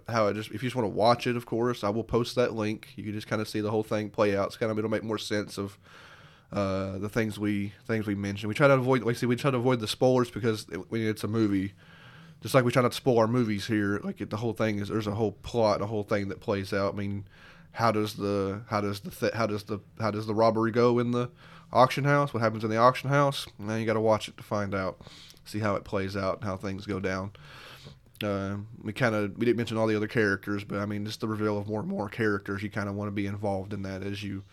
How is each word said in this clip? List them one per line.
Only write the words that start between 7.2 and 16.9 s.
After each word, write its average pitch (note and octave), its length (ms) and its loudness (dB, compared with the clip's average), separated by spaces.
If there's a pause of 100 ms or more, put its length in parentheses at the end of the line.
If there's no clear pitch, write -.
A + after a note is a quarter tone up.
we, G2+ 340 -2 (140)
things A2 200 -2
we G2+ 80 0
mentioned. G2+ 340 -4
We G#2+ 60 -2
try C#3+ 120 6
to C#3 60 8
avoid, C3 300 4
like A#2 120 0
I - 40 -8
said, A#2+ 100 2
we B2 60 2
try C#3 160 0
to B2+ 60 2
avoid B2 220 2
the G#2+ 80 -4
spoilers B2+ 420 4
because A2 420 -2
it, F2+ 200 -8
when A2+ 100 -2
it's A2 220 -2
a G#2+ 40 -2
movie, G2+ 460 2 (680)
just G#2+ 120 -2
like C3 100 6
we A#2+ 80 2
try C3 100 4
not A#2+ 100 2
to - 60 -6
spoil A#2+ 220 4
our A2 80 6
movies A2 400 0
here, G#2 360 0
like, F#3+ 180 -8
it, G2 80 -6
the A2+ 80 -4
whole A2+ 160 -2
thing G#2+ 260 -2
is, G2+ 100 -6
there's G#2 180 -2
a G2+ 80 -2
whole G#2 180 0
plot, G#2+ 480 2
a G2+ 40 -2
whole G#2+ 180 -2
thing G2+ 260 -2
that F#2+ 100 -8
plays G2 340 -4
out. G2 200 2